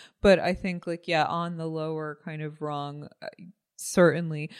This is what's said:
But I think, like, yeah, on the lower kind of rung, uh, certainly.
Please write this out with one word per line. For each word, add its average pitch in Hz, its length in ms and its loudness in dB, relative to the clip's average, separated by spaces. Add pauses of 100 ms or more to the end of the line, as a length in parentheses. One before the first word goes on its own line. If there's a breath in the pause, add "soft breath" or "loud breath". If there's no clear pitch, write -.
(200 soft breath)
But 196 180 8
I 180 160 0
think, 180 320 -6
like, 170 220 -8
yeah, 156 160 2
on 170 320 -2
the 165 100 -6
lower 156 580 -6
kind 156 180 -8
of 151 180 -10
rung, 147 480 -6 (140)
uh, - 40 -12 (500)
certainly. 160 840 4